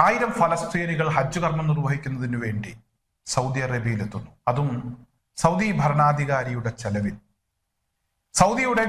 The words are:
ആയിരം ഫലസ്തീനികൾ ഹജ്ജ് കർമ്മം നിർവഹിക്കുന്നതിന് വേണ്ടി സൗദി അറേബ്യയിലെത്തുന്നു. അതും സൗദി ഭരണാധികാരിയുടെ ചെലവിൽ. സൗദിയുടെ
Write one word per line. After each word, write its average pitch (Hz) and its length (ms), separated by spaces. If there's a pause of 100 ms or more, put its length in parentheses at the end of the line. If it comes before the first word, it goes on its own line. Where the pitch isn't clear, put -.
ആയിരം 233 340
ഫലസ്തീനികൾ 165 680 (100)
ഹജ്ജ് - 260
കർമ്മം 156 260
നിർവഹിക്കുന്നതിന് 131 760
വേണ്ടി 110 260 (640)
സൗദി 127 340
അറേബ്യയിലെത്തുന്നു. 110 640 (200)
അതും 143 160 (760)
സൗദി 180 260 (120)
ഭരണാധികാരിയുടെ 139 1000
ചെലവിൽ. 101 340 (1200)
സൗദിയുടെ 226 500